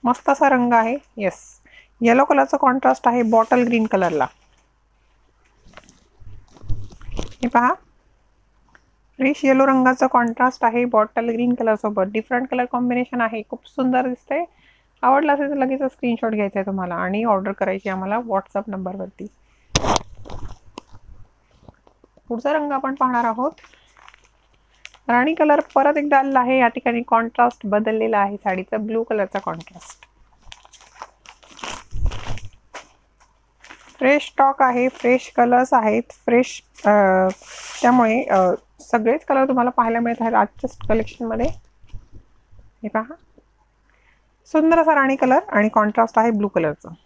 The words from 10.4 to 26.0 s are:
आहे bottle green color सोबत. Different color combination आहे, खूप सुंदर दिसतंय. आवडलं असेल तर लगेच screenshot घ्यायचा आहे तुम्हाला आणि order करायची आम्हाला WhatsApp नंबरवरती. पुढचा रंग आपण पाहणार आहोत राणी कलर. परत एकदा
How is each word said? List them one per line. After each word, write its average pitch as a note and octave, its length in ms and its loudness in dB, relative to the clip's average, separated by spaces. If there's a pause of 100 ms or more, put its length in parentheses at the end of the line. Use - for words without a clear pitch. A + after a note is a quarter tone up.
आहे A#3+ 200 2
bottle A#3 440 0
green A#3+ 260 0
color A3+ 200 0
सोबत. G#3 320 -2
Different A#3 420 -4
color B3+ 160 -2
combination B3 560 -4
आहे, A3+ 280 -4
खूप - 200 -14
सुंदर B3+ 380 0
दिसतंय. C#4 380 -6 (580)
आवडलं C#4+ 320 2
असेल C#4 160 -2
तर D4 40 -4
लगेच C4+ 280 -2
screenshot A#3 500 -4
घ्यायचा G#3 260 -4
आहे G3 80 -4
तुम्हाला F#3+ 280 -6
आणि F#3 300 -4
order G3 280 -2
करायची F#3+ 360 -4
आम्हाला F#3+ 280 -6
WhatsApp G3+ 500 -4
नंबरवरती. F#3+ 600 -10 (3000)
पुढचा A#3+ 240 -4
रंग D4 200 -2
आपण C4 220 -4
पाहणार B3 300 0
आहोत A#3+ 280 -2 (1600)
राणी B3+ 260 2
कलर. D4+ 260 2 (140)
परत C#4 220 2
एकदा D4 220 2